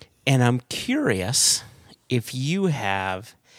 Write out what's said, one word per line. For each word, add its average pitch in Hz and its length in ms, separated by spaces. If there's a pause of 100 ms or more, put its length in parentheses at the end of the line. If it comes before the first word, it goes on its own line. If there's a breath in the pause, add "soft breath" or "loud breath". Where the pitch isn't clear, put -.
(260 loud breath)
And 135 160
I'm 123 260
curious 127 920 (460 loud breath)
if 123 260
you 160 320
have 98 680 (240 loud breath)